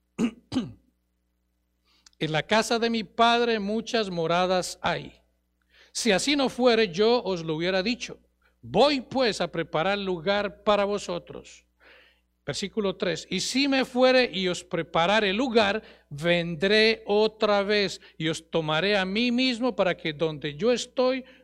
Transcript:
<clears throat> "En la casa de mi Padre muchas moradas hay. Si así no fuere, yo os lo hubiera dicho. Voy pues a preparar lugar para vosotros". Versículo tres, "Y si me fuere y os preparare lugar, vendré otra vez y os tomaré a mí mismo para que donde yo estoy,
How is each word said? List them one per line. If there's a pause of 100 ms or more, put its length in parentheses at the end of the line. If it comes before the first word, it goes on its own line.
(160)
<clears throat>
"En
la
casa
de
mi
Padre
muchas
moradas
hay. (720)
Si
así
no
fuere,
yo
os
lo
hubiera
dicho. (440)
Voy
pues
a
preparar
lugar
para
vosotros". (800)
Versículo
tres,
"Y
si
me
fuere
y
os
preparare
lugar, (260)
vendré
otra
vez (160)
y
os
tomaré
a
mí
mismo
para
que
donde
yo
estoy, (200)